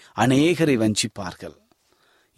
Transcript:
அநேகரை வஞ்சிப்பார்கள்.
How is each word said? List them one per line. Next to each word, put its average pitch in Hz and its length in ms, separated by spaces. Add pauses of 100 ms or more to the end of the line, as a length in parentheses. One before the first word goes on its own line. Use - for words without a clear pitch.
(160)
அநேகரை 143 640
வஞ்சிப்பார்கள். 101 800 (800)